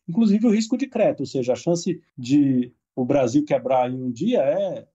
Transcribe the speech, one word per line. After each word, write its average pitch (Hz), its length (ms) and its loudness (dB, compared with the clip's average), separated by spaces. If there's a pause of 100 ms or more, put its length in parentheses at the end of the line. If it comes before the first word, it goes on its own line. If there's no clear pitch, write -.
inclusive, 214 400 2
o 240 40 4
risco 220 260 0
de 269 100 -4
crédito, 202 340 0
ou 135 60 -4
seja, 127 280 -2
a - 20 -10
chance 170 420 -2 (200)
de 127 520 2 (240)
o 131 100 -2
Brasil 139 420 2
quebrar 127 440 0
em 127 80 -6
um 127 120 -6
dia 170 320 0
é 151 520 -2